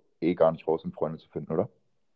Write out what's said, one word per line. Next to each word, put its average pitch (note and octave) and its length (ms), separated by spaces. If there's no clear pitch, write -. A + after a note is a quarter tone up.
eh E2+ 160
gar E2 160
nicht D#2 160
raus, D#2+ 160
um F2 80
Freunde D#2 260
zu - 120
finden, D#2 240
oder? E2+ 160